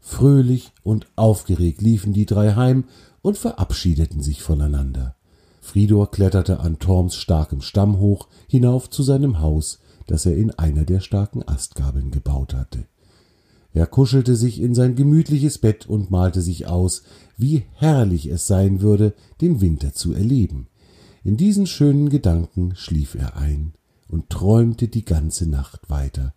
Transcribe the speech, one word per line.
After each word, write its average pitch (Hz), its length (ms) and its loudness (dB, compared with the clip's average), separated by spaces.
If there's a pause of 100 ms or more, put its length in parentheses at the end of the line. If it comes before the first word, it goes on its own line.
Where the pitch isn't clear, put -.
Fröhlich 127 720 2 (100)
und 104 320 -2
aufgeregt 95 680 2
liefen 104 300 2
die 101 140 2
drei 104 280 2
heim 127 300 2 (380)
und 208 160 -2
verabschiedeten 80 840 -2
sich 71 200 -6
voneinander. 69 720 -2 (460)
Fridor 101 500 2
kletterte 95 500 0
an 82 200 -4
Torms 90 340 0
starkem 78 460 -2
Stamm 101 380 0
hoch, 101 300 0 (200)
hinauf 127 420 2
zu 143 140 -4
seinem 135 360 0
Haus, 78 400 -2 (280)
das 80 180 -2
er 82 100 2
in 110 140 0
einer 76 340 0
der 92 160 0
starken - 460 -4
Astgabeln 67 640 -6
gebaut 69 440 -4
hatte. 65 320 -8 (840)
Er 80 140 2
kuschelte 127 500 2
sich 113 260 -2
in 120 120 0
sein 127 200 2
gemütliches 147 640 2
Bett - 280 0
und 101 240 -4
malte 92 300 2
sich 85 260 -6
aus, 87 360 -2 (340)
wie 135 280 0 (100)
herrlich 101 560 0
es 85 160 -6
sein 98 340 2
würde, 104 320 2 (300)
den 160 180 2
Winter 76 320 0
zu - 200 -6
erleben. 101 560 -2 (560)
In 101 120 0
diesen 196 300 2
schönen 143 420 2
Gedanken 90 680 0
schlief 76 420 -4
er 65 200 -8
ein 73 380 -4 (340)
und 80 220 -8
träumte 113 580 2
die 110 160 -4
ganze 80 420 -2
Nacht 69 440 -6
weiter 67 460 -6